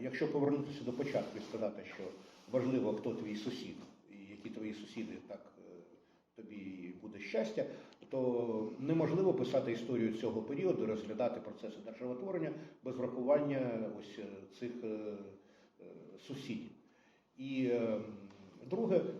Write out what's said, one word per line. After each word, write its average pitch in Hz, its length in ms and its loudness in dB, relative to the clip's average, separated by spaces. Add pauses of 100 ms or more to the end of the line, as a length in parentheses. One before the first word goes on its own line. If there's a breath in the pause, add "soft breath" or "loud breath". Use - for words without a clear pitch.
якщо 139 320 0
повернутися 143 520 2
до 123 80 0
початку 107 460 0
і - 20 -6
сказати, 104 420 -2 (120)
що 98 100 -8 (460 loud breath)
важливо, 127 420 4
хто 113 220 0
твій 107 220 -2
сусід, 95 400 -4 (340)
і 101 200 -14
які 104 200 -10
твої 107 240 -4
сусіди, 101 380 -6 (160)
так, - 300 -12
е, 92 40 -18 (760 soft breath)
тобі 95 640 -8
буде 101 160 -10
щастя, - 460 0 (460 loud breath)
то 117 680 2
неможливо 160 560 6
писати 123 380 4
історію 113 400 2
цього 110 300 2
періоду, 143 440 4
розглядати 107 540 0
процеси - 440 -8
державотворення 127 680 -2 (300 loud breath)
без 127 140 -4
врахування 127 920 4 (100)
ось, - 180 -12
е, 98 400 -10
цих, 117 140 -2 (120)
е, 110 40 0
е, 101 960 -8 (340)
сусідів. 135 520 -6 (640 soft breath)
І, 131 280 0
е, 113 360 4 (720)
друге, 190 300 6 (200)